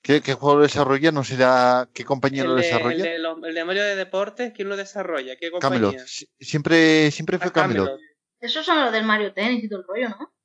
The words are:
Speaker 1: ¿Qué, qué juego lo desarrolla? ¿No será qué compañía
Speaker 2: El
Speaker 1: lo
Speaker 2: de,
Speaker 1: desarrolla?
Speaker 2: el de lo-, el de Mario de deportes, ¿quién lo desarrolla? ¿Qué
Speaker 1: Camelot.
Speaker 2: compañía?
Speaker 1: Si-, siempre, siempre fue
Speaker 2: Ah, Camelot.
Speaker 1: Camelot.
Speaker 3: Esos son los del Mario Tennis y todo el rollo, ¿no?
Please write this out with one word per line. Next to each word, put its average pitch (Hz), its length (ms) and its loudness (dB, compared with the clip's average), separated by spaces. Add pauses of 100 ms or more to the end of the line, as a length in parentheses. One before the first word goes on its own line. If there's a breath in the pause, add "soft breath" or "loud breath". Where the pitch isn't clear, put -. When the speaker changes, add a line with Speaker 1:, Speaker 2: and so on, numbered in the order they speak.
Speaker 1:
¿Qué, 143 200 2
qué 135 120 -4
juego 143 240 2
lo 147 60 8
desarrolla? 143 480 2
¿No 143 120 -2
será 127 680 4
qué - 120 -12
compañía 135 380 -2
Speaker 2:
El 131 60 -2
Speaker 1:
lo 131 60 2
Speaker 2:
de, 127 60 2
Speaker 1:
desarrolla? 165 340 0
Speaker 2:
el 165 80 -2
de 165 160 -4
lo-, 165 260 -8
el 165 80 -8
de 165 120 -4
Mario 190 180 -2
de 202 140 -2
deportes, 202 580 -6
¿quién 196 140 -8
lo 202 80 -6
desarrolla? 170 580 -8
¿Qué 165 240 -10
Speaker 1:
Camelot. 123 320 0
Speaker 2:
compañía? - 160 -14
Speaker 1:
Si-, - 220 -16 (100)
siempre, 156 720 4
siempre 156 260 -4
fue 180 120 -4
Speaker 2:
Ah, - 40 -8
Camelot. 190 340 2
Speaker 1:
Camelot. 135 140 -8 (380)
Speaker 3:
Esos 294 260 -6
son 330 160 2
los 240 120 0
del 220 100 0
Mario 208 300 0
Tennis 220 300 -2
y 214 60 -10
todo 196 120 -10
el 185 60 -20
rollo, 226 220 -4
¿no? 269 240 -14 (120)